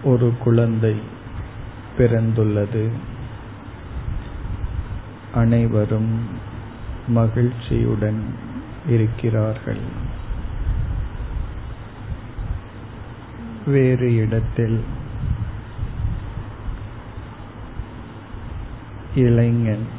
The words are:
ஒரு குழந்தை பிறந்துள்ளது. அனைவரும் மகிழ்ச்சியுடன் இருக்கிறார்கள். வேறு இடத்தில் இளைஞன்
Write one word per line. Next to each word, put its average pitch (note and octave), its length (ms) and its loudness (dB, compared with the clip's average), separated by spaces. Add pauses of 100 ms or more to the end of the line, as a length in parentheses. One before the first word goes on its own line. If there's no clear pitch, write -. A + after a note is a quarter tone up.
ஒரு B2 240 6 (100)
குழந்தை A2+ 560 6 (960)
பிறந்துள்ளது. A2+ 920 4 (2500)
அனைவரும் A2+ 800 4 (960)
மகிழ்ச்சியுடன் A#2 1120 4 (680)
இருக்கிறார்கள். A2 960 2 (3750)
வேறு B2+ 480 6
இடத்தில் A2+ 640 2 (4000)
இளைஞன் A#2 680 6 (120)